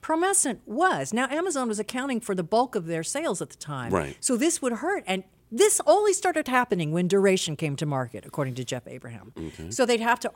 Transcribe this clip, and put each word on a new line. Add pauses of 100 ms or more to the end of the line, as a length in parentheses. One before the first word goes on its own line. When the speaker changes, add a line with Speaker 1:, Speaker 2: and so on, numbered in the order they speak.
Speaker 1:
Promescent
was.
Now,
Amazon
was
accounting
for
the
bulk
of
their
sales
at
the
time.
Speaker 2:
Right.
Speaker 1:
So
this
would
hurt.
And (260)
this
only
started
happening
when
Duration
came
to
market,
according
to
Jeff
Abraham.
Speaker 2:
Okay.
Speaker 1:
So
they'd
have
to